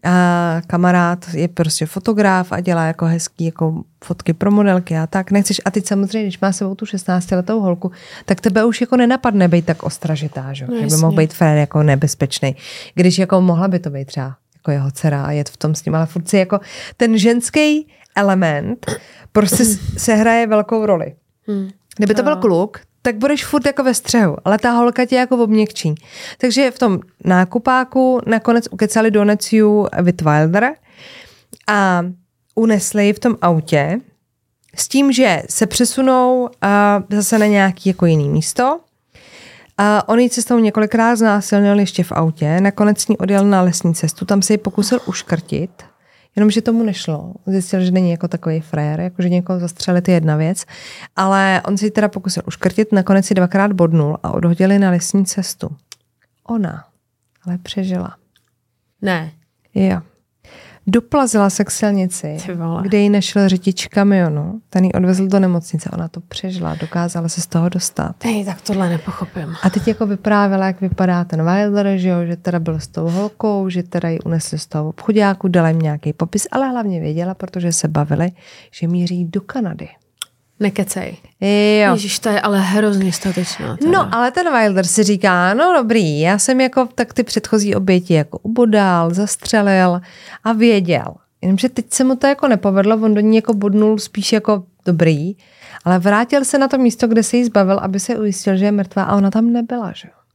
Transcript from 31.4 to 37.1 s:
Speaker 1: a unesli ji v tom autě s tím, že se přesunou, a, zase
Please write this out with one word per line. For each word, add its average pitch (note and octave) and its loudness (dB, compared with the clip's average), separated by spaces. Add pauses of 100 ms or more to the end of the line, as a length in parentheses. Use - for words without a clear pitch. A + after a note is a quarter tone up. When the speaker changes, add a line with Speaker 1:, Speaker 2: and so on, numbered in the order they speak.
Speaker 1:
a F#3+ 2 (540)
unesli G#3+ 0
ji G#3 2
v G#3 -6
tom A#3 0
autě D#3+ 0 (760)
s - -6
tím, C#4 2
že A3+ 2
se - 0
přesunou, B3+ 0 (120)
a, G3+ 2
zase G#3 0